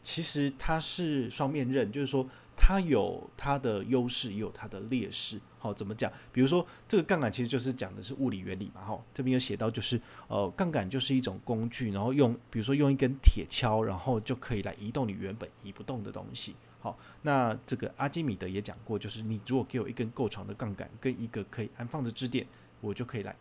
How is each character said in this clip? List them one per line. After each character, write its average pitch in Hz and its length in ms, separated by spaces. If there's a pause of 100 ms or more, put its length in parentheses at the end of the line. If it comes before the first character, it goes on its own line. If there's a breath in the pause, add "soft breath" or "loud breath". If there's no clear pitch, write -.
其 - 180
实 143 380
它 160 200
是 151 520
双 139 180
面 143 180
刃， 123 240
就 139 100
是 139 60
说 131 220 (260 loud breath)
它 190 260
有 98 560
它 143 220
的 110 260
优 123 220
势， 127 260
也 98 40
有 101 140
它 - 180
的 98 120
劣 110 300
势。 - 300 (180)
好， 107 140
怎 101 140
么 107 80
讲？ 110 180 (200 loud breath)
比 127 80
如 135 60
说 170 180 (220 loud breath)
这 226 100
个 170 60
杠 170 160
杆 117 140
其 123 100
实 117 60
就 131 100
是 123 140
讲 98 240
的 101 60
是 113 120
物 135 160
理 98 80
原 95 200
理 101 160
嘛， 95 100
哈， 110 180 (120)
这 139 80
边 127 100
有 127 60
写 107 180
到 110 140
就 113 100
是， 117 200 (280 loud breath)
呃， 101 220
杠 180 200
杆 107 180
就 123 120
是 135 140
一 127 60
种 98 240
工 117 260
具， 117 200
然 98 120
后 123 100
用， 131 220 (160)
比 113 80
如 107 60
说 135 100
用 143 180
一 135 40
根 131 240
铁 - 280
锹， 110 340
然 98 160
后 117 220
就 123 160
可 - 180
以 101 80
来 98 120
移 107 180
动 127 160
你 101 40
原 95 220
本 107 140 (160)
移 - 80
不 - 100
动 113 220
的 104 80
东 98 200
西。 - 220 (240 loud breath)
好， - 180 (260 loud breath)
那 127 440
这 - 80
个 113 220
阿 139 120
基 165 140
米 117 140
德 92 100
也 95 160
讲 98 220
过， 110 120
就 101 120
是 110 140
你 107 240
如 131 100
果 120 120
给 123 120
我 98 80
一 120 40
根 117 180
够 117 180
长 101 180
的 101 80
杠 107 220
杆 87 120 (120)
跟 131 200
一 113 80
个 107 160
可 - 180
以 104 140
安 120 120
放 143 160
的 117 80
支 127 160
点， 120 180 (340 loud breath)
我 104 140
就 123 100
可 120 140
以 101 40
来 98 180